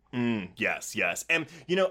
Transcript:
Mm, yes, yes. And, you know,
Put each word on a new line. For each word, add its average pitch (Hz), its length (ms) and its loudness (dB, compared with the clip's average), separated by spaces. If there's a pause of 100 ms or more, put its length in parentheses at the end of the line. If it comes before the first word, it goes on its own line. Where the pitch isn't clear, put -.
(120)
Mm, 117 440 0
yes, 90 380 -2
yes. 90 360 0
And, 165 160 2 (200)
you 175 80 0
know, 185 160 4